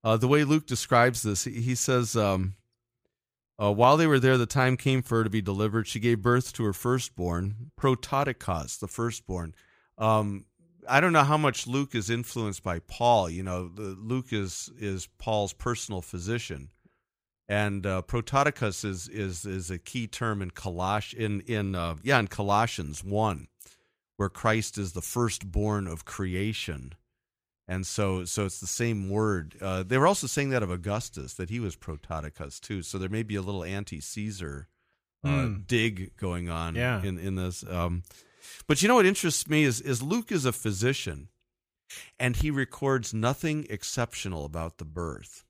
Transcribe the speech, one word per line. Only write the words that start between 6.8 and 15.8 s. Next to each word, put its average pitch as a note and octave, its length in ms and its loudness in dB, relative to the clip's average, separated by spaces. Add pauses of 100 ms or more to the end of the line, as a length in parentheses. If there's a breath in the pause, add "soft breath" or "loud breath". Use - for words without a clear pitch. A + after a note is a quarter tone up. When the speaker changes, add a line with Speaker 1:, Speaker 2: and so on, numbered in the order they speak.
Speaker 1:
Prototokos, B2+ 1000 0
the G2+ 80 -6
firstborn." F#2 680 -6 (420 soft breath)
Um, G#2+ 480 2 (420)
I C3+ 120 6
don't F3 140 4
know D3+ 100 8
how D3+ 140 4
much D3 280 2
Luke C3+ 300 -2
is G#2+ 160 -2
influenced A2+ 500 -4
by F2 160 -2
Paul. G#2+ 540 2
You F2 100 -6
know, F2+ 260 -4
the, F#2+ 320 -10
Luke B2+ 320 -4
is, G2 460 -4
is G2 300 -6 (100)
Paul's G#2 360 -2
personal G#2+ 500 -6